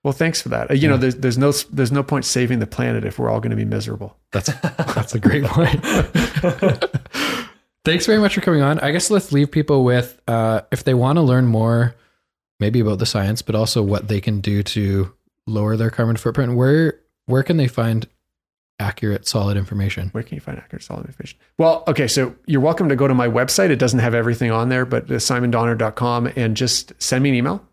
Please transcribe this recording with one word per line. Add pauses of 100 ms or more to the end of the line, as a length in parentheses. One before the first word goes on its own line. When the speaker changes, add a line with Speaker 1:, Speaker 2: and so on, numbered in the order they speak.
Speaker 1:
Well,
thanks
for
that.
Uh,
you
Speaker 2:
Yeah.
Speaker 1:
know,
there's,
there's
no
s-,
there's
no
point
saving
the
planet
if
we're
all
gonna
be
miserable. (160)
Speaker 2:
That's, (100)
<laughs>
that's
a
great
point.
<laughs> (1200)
Thanks
very
much
for
coming
on.
I
guess
let's
leave
people
with,
uh, (100)
if
they
wanna
learn
more, (640)
maybe
about
the
science,
but
also
what
they
can
do
to (340)
lower
their
carbon
footprint,
where, (280)
where
can
they
find (720)
accurate,
solid
information?
Speaker 1:
Where
can
you
find
accurate,
solid
information? (200)
Well,
okay,
so (120)
you're
welcome
to
go
to
my
website.
It
doesn't
have
everything
on
there,
but,
uh,
simon
donner
dot
com,
and
just
send
me
an
email (100)